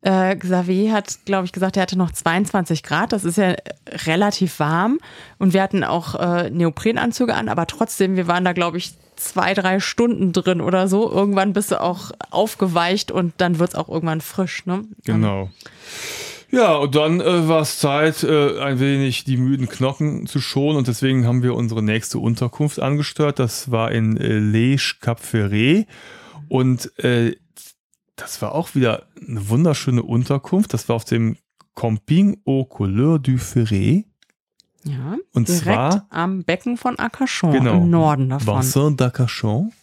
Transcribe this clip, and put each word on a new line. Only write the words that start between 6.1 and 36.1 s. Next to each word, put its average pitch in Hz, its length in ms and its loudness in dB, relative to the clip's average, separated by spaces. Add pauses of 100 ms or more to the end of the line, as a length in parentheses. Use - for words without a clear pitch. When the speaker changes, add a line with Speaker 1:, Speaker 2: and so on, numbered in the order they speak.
Speaker 1:
äh, 175 380 -2
Neoprenanzüge 226 800 0
an, 220 160 -2
aber 180 160 0
trotzdem, 190 500 -2
wir 180 120 0
waren 180 180 0
da, 180 80 2
glaub 170 220 -2
ich, - 180 -8 (220)
zwei, 185 400 -2
drei 190 240 2
Stunden 226 520 0
drin 175 300 0
oder 185 260 2
so. 202 240 2
Irgendwann 196 420 2
bist 202 180 -2
du - 100 -2
auch 175 300 -4 (180)
aufgeweicht 180 840 0
und 180 260 -2
dann 175 200 2
wird's 175 160 0
auch 160 160 -6
irgendwann 160 320 -4
frisch, - 460 -6
ne? 185 160 -4 (220)
Speaker 2:
Genau. 104 440 0 (1000)
Ja, 214 240 4
und 143 180 0
dann, 160 280 4
äh, 170 260 2
war's 160 320 0
Zeit, 151 440 2
äh, 147 380 2
ein 135 180 -2
wenig 139 440 0
die 131 140 0
müden 131 300 0
Knochen 135 600 -2
zu 143 120 -4
schonen 143 380 0
und 127 100 0
deswegen 127 380 2
haben 123 160 2
wir 123 140 0
unsere 113 260 -2
nächste 107 380 -2
Unterkunft 123 600 -2
angesteuert. 147 600 -2
Das 127 320 -4
war 113 200 0
in, 110 260 0
äh, 110 200 0
Lège 113 640 2
Cap 117 180 -4
Ferret 113 680 2 (600)
und, 127 440 0 (120)
äh, 120 320 2 (840)
das - 240 -12
war 107 140 -6
auch 165 200 -4
wieder 120 320 0 (200)
eine 101 220 -6
wunderschöne 127 520 2
Unterkunft. 139 720 0
Das - 140 -6
war 120 80 2
auf 113 80 -4
dem 113 320 0 (400)
Camping 156 680 2
aux 135 180 0
Couleurs 123 580 0
du 131 160 0
Ferret. 110 680 2 (800)
Speaker 1:
Ja, 143 320 -8 (160)
Speaker 2:
Und 120 160 0
Speaker 1:
direkt 175 160 0
Speaker 2:
zwar 180 460 0